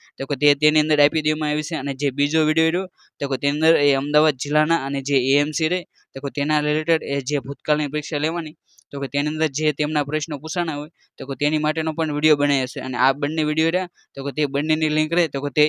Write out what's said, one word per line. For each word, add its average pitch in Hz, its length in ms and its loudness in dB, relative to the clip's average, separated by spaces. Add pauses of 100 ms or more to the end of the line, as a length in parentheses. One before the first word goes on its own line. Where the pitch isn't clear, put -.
(180)
તો 135 80 -6
કે 143 100 -4
તે 143 200 4
તેની 151 240 2
અંદર 151 200 2
આપી 147 220 4
દેવામાં 151 280 -2
આવી 151 140 -2
છે. 160 120 -6
અને 139 180 -6
જે 135 160 -2
બીજો 143 360 0
વીડિયો 156 240 2
રહ્યો, 180 180 -2 (320)
તો 143 80 -4
કે 131 100 -2
તેની 143 200 -2
અંદર 160 180 4
એ 143 180 4
અમદાવાદ 147 420 2
જિલ્લાના 151 500 0
અને 139 160 -4
જે 139 160 0
એ 135 200 2
એમ 147 140 0
સી 156 160 -2
રહે, 180 140 -2 (340)
તો 135 60 -8
કે 139 80 -6
તેના 147 300 -2
રિલેટેડ 151 440 0
એ 139 180 -2
જે 139 180 -2
ભૂતકાળની 147 480 -2
પરીક્ષા 151 300 -6
લેવાની, 160 380 -4 (360)
તો 143 80 -8
કે 135 80 -2
તેની 143 200 -2
અંદર 156 200 0
જે 151 240 0
તેમના 151 320 -2
પ્રશ્નો 151 340 -4
પૂછાણા 160 380 -4
હોય, 151 140 -8 (280)
તો 131 80 -8
કે 135 100 -6
તેની 147 220 0
માટેનો 156 360 -2
પણ 156 200 -2
વીડિયો 151 220 4
બનાવ્યો 143 300 0
છે. 131 140 -10
અને 127 180 -6
આ 135 160 4
બંને 151 300 -2
વીડિયો 151 260 2
રહ્યા, 175 200 -2 (260)
તો 139 80 -8
કે 139 80 -4
તે 147 140 0
બંનેની 156 440 0
લિંક 156 240 0
રહે, 170 140 2
તો 139 140 -4
કે 143 80 -4
તે 147 200 2